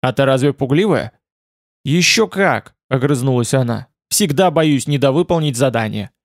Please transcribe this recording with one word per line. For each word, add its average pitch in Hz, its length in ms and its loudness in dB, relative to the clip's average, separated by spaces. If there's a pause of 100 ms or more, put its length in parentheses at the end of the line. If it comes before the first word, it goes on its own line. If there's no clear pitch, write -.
А 160 120 -2
ты 139 120 2
разве 135 280 0
пугливая?» 143 580 -2 (720)
«Ещё 180 440 0
как!» 175 460 -2 (160)
огрызнулась 127 640 0
она. 120 340 -2 (220)
«Всегда 180 400 2
боюсь 151 380 0
недовыполнить 147 720 0
задание». 113 520 -2 (140)